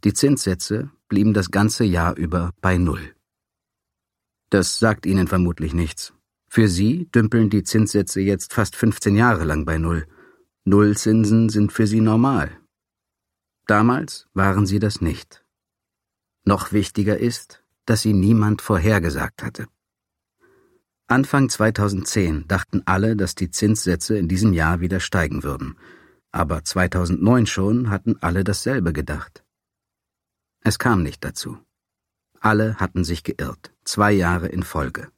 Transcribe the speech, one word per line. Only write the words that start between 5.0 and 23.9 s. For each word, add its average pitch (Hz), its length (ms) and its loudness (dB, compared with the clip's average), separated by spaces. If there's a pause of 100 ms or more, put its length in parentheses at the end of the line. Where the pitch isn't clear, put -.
Ihnen 92 220 2
vermutlich 87 480 -2
nichts. - 380 -4 (360)
Für 110 200 4
Sie 110 420 0
dümpeln 110 400 2
die 101 140 0
Zinssätze 104 560 0
jetzt 98 320 -2
fast - 240 -2
fünfzehn 104 400 0
Jahre 110 280 4
lang 76 200 -2
bei 80 140 -2
Null. 82 280 -2 (580)
Nullzinsen 107 840 4
sind 107 240 0
für 113 140 2
Sie 110 140 0
normal. 110 600 2 (1040)
Damals 117 680 0
waren 95 340 2
sie 101 120 0
das 104 220 -2
nicht. - 440 -6 (1000)
Noch 98 280 0
wichtiger 104 460 0
ist, - 460 -6 (200)
dass 113 180 0
sie 107 100 2
niemand 104 500 2
vorhergesagt 87 800 0
hatte. - 240 -10 (1400)
Anfang 135 400 2
zweitausendzehn 98 1000 0
dachten 95 360 -2
alle, 101 320 0
dass 95 200 -2
die 87 140 -4
Zinssätze 104 680 -2